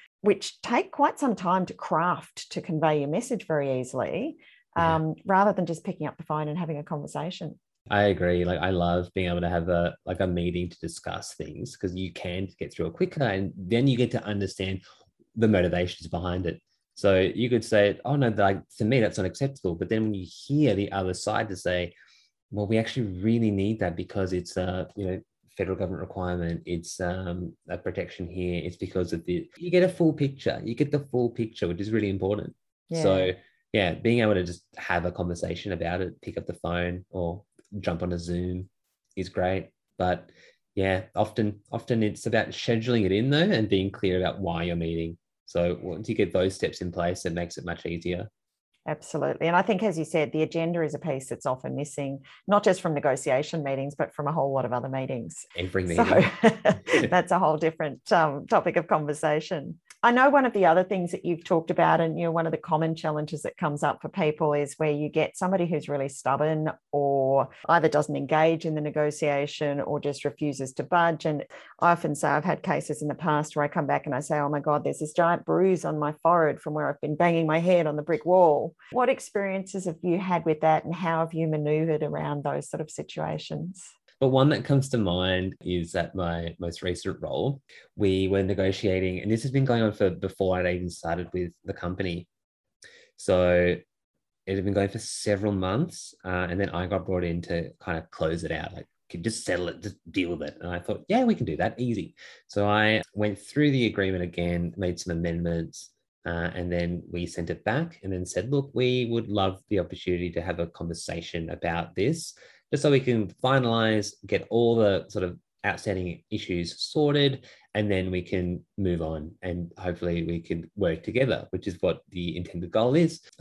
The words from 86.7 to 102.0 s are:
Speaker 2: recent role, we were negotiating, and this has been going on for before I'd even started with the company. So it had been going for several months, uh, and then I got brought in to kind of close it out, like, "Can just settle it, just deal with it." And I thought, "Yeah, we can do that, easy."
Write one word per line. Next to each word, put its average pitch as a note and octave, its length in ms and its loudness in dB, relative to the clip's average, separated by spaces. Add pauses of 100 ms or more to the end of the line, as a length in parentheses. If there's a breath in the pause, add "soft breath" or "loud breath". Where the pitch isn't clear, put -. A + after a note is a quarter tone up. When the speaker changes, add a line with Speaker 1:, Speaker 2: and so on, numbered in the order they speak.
Speaker 2:
recent F2+ 400 -4
role, F2 360 -2 (360 loud breath)
we F#2+ 320 2
were G2 160 2
negotiating, F#2+ 760 0
and G#2 120 -2
this A2 100 2
has C3+ 100 -4
been C3+ 140 4
going A#2+ 160 4
on G#2+ 120 4
for F#2+ 180 2
before F#2 480 0
I'd F2+ 160 0
even F2+ 160 -4
started E2+ 420 -4
with F2+ 180 -4 (140)
the - 80 -6
company. F2 540 -4 (920 loud breath)
So F2+ 580 4 (720)
it G2 100 -2
had F#2+ 100 -2
been G2+ 80 0
going G2 160 2
for A2+ 100 -8
several G#2 540 -2
months, G2 600 -2 (120)
uh, F2+ 240 0
and F2+ 100 -2
then G2 100 2
I F2+ 180 -2
got F2 180 -2
brought F2+ 180 0
in E2+ 200 -2
to E2+ 360 -4
kind E2+ 180 -6
of D#2+ 140 -10
close E2+ 320 -2
it D#2+ 80 -6
out, D#2 220 -6
like, - 140 -14 (220)
"Can F2 140 -10
just A2 220 -6
settle F2+ 240 -2
it, D#2+ 120 -10
just G2+ 160 -10 (140)
deal F2 240 -2
with D2 140 -6
it." - 120 -14
And F2 80 -8
I F2 100 -4
thought, G2 280 -6
"Yeah, A#3+ 160 4
we A#3 120 2
can - 100 -4
do D#2+ 120 -4
that, A2 220 -2
easy." G#2+ 360 -4 (320 loud breath)